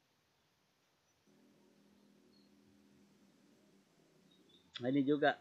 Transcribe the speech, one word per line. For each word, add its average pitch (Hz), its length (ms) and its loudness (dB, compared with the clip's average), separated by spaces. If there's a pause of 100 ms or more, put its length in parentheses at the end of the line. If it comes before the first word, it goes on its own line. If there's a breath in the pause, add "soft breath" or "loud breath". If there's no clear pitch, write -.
(4000)
Nah, 120 80 -4
ini 135 160 0
juga 143 380 2